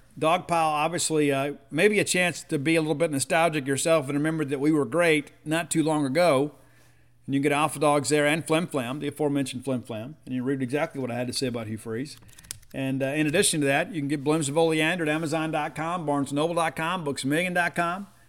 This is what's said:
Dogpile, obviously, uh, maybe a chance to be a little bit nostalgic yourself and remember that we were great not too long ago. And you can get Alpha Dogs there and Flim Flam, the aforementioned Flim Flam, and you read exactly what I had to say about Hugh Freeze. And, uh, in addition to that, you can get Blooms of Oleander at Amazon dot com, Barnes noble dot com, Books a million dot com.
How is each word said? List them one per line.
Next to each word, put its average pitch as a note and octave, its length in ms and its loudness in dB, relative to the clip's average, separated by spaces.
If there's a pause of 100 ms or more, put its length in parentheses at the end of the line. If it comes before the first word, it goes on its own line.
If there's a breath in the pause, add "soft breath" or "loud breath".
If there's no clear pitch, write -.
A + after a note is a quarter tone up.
(180)
Dogpile, E3 320 0
obviously, D#3 800 0
uh, C#3 240 0 (160)
maybe G3+ 280 4
a E3+ 60 4
chance F3 400 0
to D#3+ 140 -2
be D#3 180 2
a E3 40 4
little D#3 140 0
bit D#3+ 160 0
nostalgic D#3 560 0
yourself C#3+ 420 2
and C#3+ 80 0
remember D#3 280 0
that C3+ 160 -4
we D3+ 120 4
were D3 120 4
great D#3 460 2 (140)
not D#3+ 260 -2
too E3 120 2
long D3+ 240 2
ago. D3 460 4 (720 soft breath)
And C#3 80 -4
you C#3 60 2
can C#3+ 100 2
get - 20 2
Alpha C#3+ 260 0
Dogs C#3+ 300 2
there D3 180 4
and D3+ 200 0
Flim D#3+ 200 2
Flam, C3 340 -4
the D3 80 -4
aforementioned C#3+ 560 -2
Flim B2+ 180 -2
Flam, A#2 420 -10
and B2+ 100 -8
you B2+ 80 -2
read C3+ 200 -2
exactly C#3+ 380 -4
what B2 100 -4
I A#2 60 -4
had B2 100 -2
to A#2+ 60 -6
say C3 160 -2
about A#2 180 -6
Hugh G#2+ 100 -6
Freeze. A#2 400 -8 (560 loud breath)
And, C3+ 300 -2
uh, C3+ 40 0
in D3+ 200 0
addition E3 340 2
to C#3 60 2
that, D3 260 0
you E3+ 80 -4
can C#3 80 -4
get C#3+ 160 -4
Blooms D3+ 240 0
of C#3+ 80 -2
Oleander D#3+ 480 2
at D3+ 60 0
Amazon D#3 400 -2
dot D#3 240 -4
com, E3 320 -4
Barnes C#3+ 260 0
noble D#3 220 0
dot E3 220 0
com, E3 280 -4
Books C#3+ 200 -4
a - 20 0
million E3+ 260 0
dot F3 220 0
com. F3 320 -2 (220 soft breath)